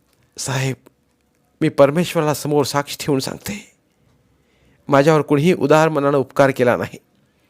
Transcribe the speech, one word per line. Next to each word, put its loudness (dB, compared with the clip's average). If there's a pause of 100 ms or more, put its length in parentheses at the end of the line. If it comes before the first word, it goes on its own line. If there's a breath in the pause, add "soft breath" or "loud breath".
(380)
"साहेब, -6 (840)
मी 0
परमेश्वराला 2
समोर -2
साक्ष -6
ठेवून -2
सांगते, -12 (1160)
माझ्यावर 4
कुणीही 0
उदार 2
मनानं -2
उपकार 2
केला 2
नाही, -8 (520)